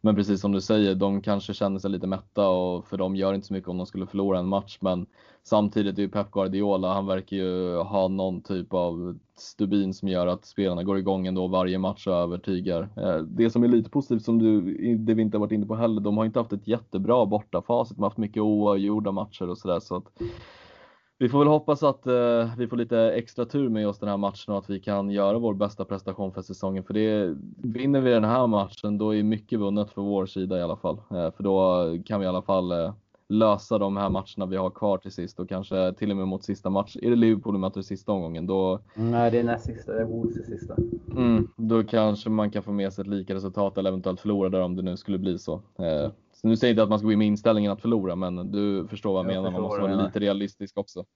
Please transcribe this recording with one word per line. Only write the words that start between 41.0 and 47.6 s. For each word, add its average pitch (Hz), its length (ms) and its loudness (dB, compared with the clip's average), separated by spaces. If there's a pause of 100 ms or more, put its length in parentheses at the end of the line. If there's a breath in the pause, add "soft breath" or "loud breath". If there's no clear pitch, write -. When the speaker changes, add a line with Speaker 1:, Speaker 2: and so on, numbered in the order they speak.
Speaker 1:
Mm, 117 460 2
då 113 280 2
kanske 107 460 2
man 107 200 2
kan 104 120 -6
få 104 100 -8
med 98 200 -2
sig 98 100 -8
ett 95 60 -8
lika 98 260 -4
resultat 98 440 -2
eller 95 120 0
eventuellt 92 300 -4
förlora 101 280 0
där, 92 120 0
om 90 160 -2
det 92 60 -4
nu 90 140 -4
skulle 95 220 -4
bli 90 200 -2
så. - 160 -6 (240)
Eh, 78 320 -2 (340)
så 110 40 4
nu 113 80 6
säger 120 140 4
jag - 40 4
inte 110 80 6
att 104 60 4
man 107 100 2
ska 104 80 -2
gå 110 60 4
in 104 60 4
med 107 100 4
inställningen 104 440 2